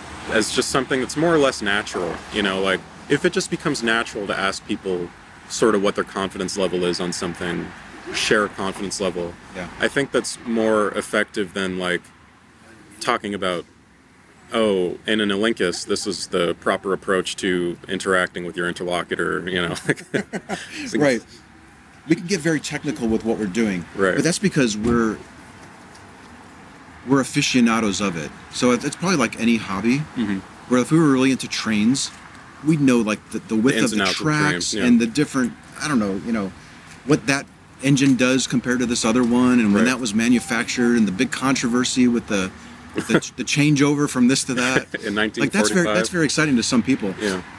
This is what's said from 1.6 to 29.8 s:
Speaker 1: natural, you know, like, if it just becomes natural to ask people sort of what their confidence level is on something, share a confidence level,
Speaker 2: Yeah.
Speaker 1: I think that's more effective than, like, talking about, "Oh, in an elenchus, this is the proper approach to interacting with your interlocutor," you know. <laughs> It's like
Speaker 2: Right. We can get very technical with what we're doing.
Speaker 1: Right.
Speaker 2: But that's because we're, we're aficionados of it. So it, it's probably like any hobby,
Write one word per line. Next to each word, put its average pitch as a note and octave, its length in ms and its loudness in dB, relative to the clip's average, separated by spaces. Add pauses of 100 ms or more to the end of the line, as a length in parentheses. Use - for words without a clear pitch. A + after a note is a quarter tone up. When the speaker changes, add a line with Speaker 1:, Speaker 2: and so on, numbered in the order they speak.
Speaker 1:
natural, G2+ 540 -2 (180)
you G#2 100 0
know, F#2+ 200 0
like, F#2+ 180 2 (300)
if C#3+ 160 0
it F3 80 0
just F#3 160 -2
becomes D3 320 -4
natural A2+ 440 -2
to F#2+ 80 -2
ask F#2+ 320 -2
people F#2 440 -4 (400)
sort A2 240 4
of G2 80 2
what G2 120 2
their G2 100 -2
confidence F#2+ 520 -6
level F2+ 280 0
is F2 160 0
on F2+ 120 -4
something, F2 540 -6 (480)
share G#2+ 320 2
a - 20 -2
confidence F#2+ 520 -6
level, F2 340 -4 (200)
Speaker 2:
Yeah. F2+ 140 -10 (100)
Speaker 1:
I A#2 100 2
think C#3 220 -2
that's - 360 -2
more A2 460 2
effective G#2 600 -2
than, F#2+ 260 -4
like, F2+ 220 -2 (1000)
talking G#2+ 340 -2
about, F2+ 320 -4 (880)
"Oh, G2 420 2 (100)
in A2 140 0
an G#2 80 0
elenchus, G2+ 580 0
this G2+ 200 -2
is F2+ 220 -6
the E2+ 320 0
proper G2 340 -2
approach F#2 420 -2
to F2+ 400 -2 (120)
interacting F#2 580 0
with E2+ 100 -10
your F2 120 -2
interlocutor," E2+ 760 -4
you F#2 140 -2
know. F2 200 -2
<laughs> - 60 -14 (920)
It's B3+ 140 -10
like A3+ 80 2
Speaker 2:
Right. B3+ 200 2 (840)
We - 80 4
can F3+ 100 -8
get F3+ 140 -2
very D3+ 200 0
technical C#3 480 -6
with A2 160 0
what A2+ 140 0
we're G#2 80 -2
doing. F#2+ 380 -2 (100)
Speaker 1:
Right. F#2+ 200 2
Speaker 2:
But - 100 0
that's E3+ 140 0
because C3 380 0
we're, A2+ 400 0 (1900)
we're C3+ 120 4
aficionados A#2 840 0
of F#2+ 140 -2
it. D2 140 -8 (220)
So B2 200 2
it, A#2+ 120 0
it's D3 120 -6
probably F3+ 220 0
like A2+ 220 0
any A#2 160 4
hobby, G2+ 420 0 (180)